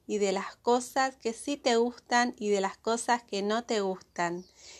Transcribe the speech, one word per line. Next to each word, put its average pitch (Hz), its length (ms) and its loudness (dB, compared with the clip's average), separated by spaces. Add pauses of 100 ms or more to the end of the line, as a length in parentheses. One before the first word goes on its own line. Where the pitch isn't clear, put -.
y 208 120 -2
de 196 120 2
las 190 240 -4
cosas 254 640 0
que 226 160 -6
sí 285 240 -4
te 247 180 2
gustan 240 640 2
y 208 120 -2
de 202 100 4
las 190 160 -2
cosas 240 480 0
que 196 180 -4
no 220 220 0
te 220 160 0
gustan. 180 640 -4 (360)